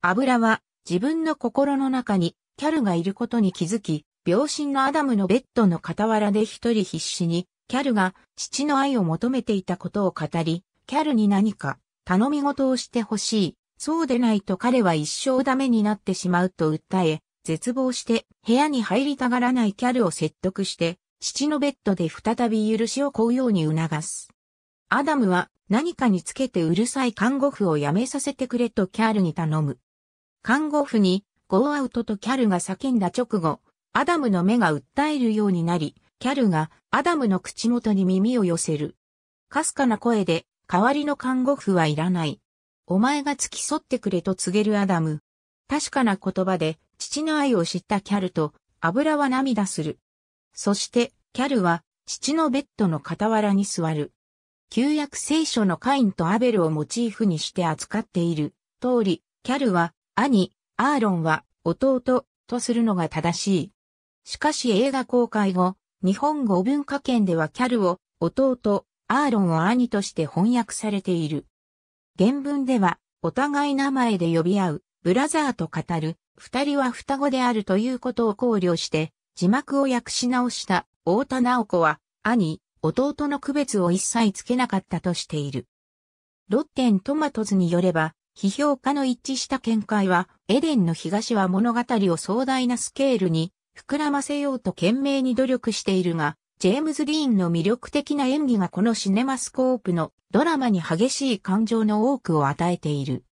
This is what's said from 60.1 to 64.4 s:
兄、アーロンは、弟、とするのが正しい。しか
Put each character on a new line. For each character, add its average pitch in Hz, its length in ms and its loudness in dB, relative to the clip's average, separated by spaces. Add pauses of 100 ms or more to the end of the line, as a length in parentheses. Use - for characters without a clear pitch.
兄、 220 380 2 (240)
ア 277 180 2
ー 269 60 0
ロ 214 120 2
ン 170 100 0
は、 156 220 0 (200)
弟、 254 600 0 (200)
と 233 140 -4
す 233 140 -2
る 233 80 2
の 220 120 2
が 170 140 0
正 165 300 -2
し - 80 -6 (100)
い。 - 160 -2 (520)
し - 140 -12
か 302 140 0